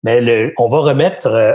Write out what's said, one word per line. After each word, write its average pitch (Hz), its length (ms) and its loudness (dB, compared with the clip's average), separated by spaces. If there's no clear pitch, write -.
Mais 117 180 0
le, 117 360 0
on 120 100 0
va 135 120 0
remettre, 147 480 0
euh, 113 280 2